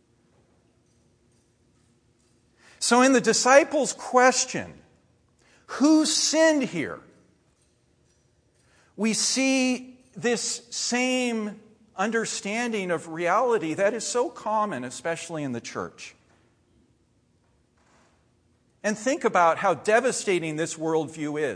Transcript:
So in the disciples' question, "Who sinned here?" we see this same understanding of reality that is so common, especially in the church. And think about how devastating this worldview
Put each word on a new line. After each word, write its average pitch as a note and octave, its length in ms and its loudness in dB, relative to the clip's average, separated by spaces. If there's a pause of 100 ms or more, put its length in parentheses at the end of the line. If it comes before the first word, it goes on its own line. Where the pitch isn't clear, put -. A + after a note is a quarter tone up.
(2750)
So A#3+ 240 4
in C4+ 120 6
the A#3+ 60 6
disciples' C4 720 4
question, A3 880 0 (840)
"Who D#4 400 2
sinned D#4 580 2
here?" A#2+ 360 -6 (2000)
we A3 160 0
see B3+ 840 0 (160)
this A3 560 -4
same B3 880 -2 (360)
understanding A3 960 -4
of E3 180 -4
reality F3 680 0
that G3 180 2
is A3+ 140 -8
so B3 240 -2
common, G#3+ 540 -4
especially E3 580 -8
in C3+ 100 -6
the A#2 80 -6
church. - 540 -10 (2750)
And G#3 140 -2
think B3+ 280 -2
about E3+ 340 4
how F#3 160 2
devastating F3+ 840 0
this D#3+ 200 -4
worldview D#3 600 -4 (180)